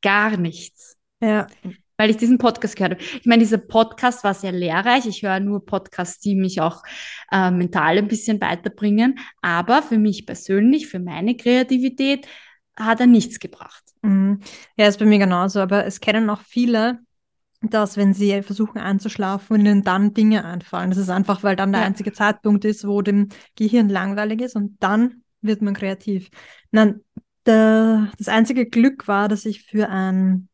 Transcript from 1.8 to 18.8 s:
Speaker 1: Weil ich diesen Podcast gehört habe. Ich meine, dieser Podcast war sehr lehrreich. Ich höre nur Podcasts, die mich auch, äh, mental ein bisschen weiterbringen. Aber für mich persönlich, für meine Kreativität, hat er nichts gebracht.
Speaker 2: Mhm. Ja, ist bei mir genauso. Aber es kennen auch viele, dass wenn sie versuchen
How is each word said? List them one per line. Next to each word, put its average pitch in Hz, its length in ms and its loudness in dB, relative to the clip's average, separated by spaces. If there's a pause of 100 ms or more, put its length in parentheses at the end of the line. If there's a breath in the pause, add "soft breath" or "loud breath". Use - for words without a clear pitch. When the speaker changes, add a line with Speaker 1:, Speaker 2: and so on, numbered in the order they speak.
Speaker 1:
Weil 214 120 4
ich 220 80 2
diesen 240 220 4
Podcast 233 360 -2
gehört 185 180 -2
habe. 180 100 -12
Ich - 220 -10
meine, 233 180 6
dieser 214 160 2
Podcast 226 640 -2
war 196 100 0
sehr 190 180 -8
lehrreich. 185 540 0
Ich 208 160 -8
höre 190 180 -2
nur 202 260 -4
Podcasts, 185 540 -8
die 202 160 -2
mich 190 260 -2
auch, 165 200 -2 (500 loud breath)
äh, 185 200 2
mental 175 460 0
ein 208 100 0
bisschen 214 340 -2
weiterbringen. 208 760 -2 (220 loud breath)
Aber 180 420 0
für 233 160 -2
mich 214 260 0
persönlich, 240 640 0
für 185 120 -10
meine 180 380 -4
Kreativität, 262 880 0 (480 loud breath)
hat 226 260 -2
er 247 60 6
nichts 233 320 4
gebracht. - 440 -18 (180)
Speaker 2:
Mhm. 196 380 0 (380 loud breath)
Ja, 214 100 4
ist 202 100 2
bei 214 80 0
mir 208 140 6
genauso. 185 400 0
Aber 196 260 0
es - 140 -10
kennen 220 320 0
auch 208 100 -6
viele, 240 580 -2 (640)
dass 214 360 -2
wenn 196 180 4
sie 202 260 0
versuchen 208 400 -6